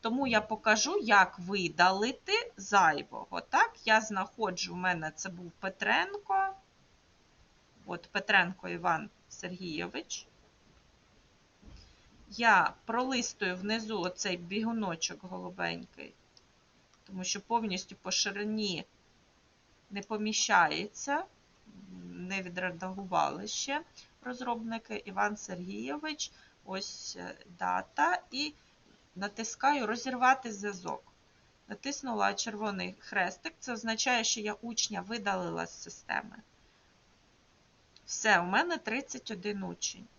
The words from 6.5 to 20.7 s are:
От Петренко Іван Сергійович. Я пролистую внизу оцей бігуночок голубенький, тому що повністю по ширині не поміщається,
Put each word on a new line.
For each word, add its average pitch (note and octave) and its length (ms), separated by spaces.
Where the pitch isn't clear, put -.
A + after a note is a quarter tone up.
От F3 260
Петренко F#3+ 560
Іван E3+ 420
Сергійович. F3+ 960
Я G#3 460
пролистую A#3 720
внизу G#3+ 440
оцей F3+ 360
бігуночок G3 880
голубенький, B2+ 880
тому F#3 200
що G3 160
повністю G#3 640
по F#3 80
ширині G3+ 760
не G3+ 120
поміщається, G#3 1200